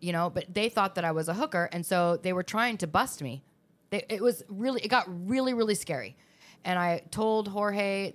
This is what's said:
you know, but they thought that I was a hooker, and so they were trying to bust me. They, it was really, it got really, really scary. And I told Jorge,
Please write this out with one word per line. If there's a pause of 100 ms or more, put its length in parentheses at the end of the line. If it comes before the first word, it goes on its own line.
you
know,
but
they
thought
that
I
was
a
hooker,
and
so
they
were
trying
to
bust
me. (480)
They,
it
was
really,
it
got (240)
really,
really
scary. (480)
And
I
told
Jorge,